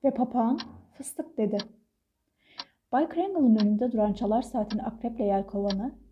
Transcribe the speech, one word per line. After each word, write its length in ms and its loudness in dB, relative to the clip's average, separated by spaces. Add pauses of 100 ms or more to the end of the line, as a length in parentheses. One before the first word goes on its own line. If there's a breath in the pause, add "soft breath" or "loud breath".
Ve 80 4
papağan, 480 0 (340)
"Fıstık." 440 -12
dedi. 200 0 (1300 loud breath)
Bay 180 2
Krangle'ın 460 4
önünde 360 2
duran 220 2
çalar 280 0
saatin 380 -4
akreple 440 -6
yelkovanı 680 0 (200)